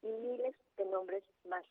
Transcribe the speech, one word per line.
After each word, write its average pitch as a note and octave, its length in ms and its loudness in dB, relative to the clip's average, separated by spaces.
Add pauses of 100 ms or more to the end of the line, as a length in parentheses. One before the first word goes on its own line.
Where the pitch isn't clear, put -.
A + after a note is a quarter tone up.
y G#3+ 60 -4
miles B3 460 0 (220)
de G3 80 2
nombres F#3+ 400 0 (200)
más. F3+ 260 -2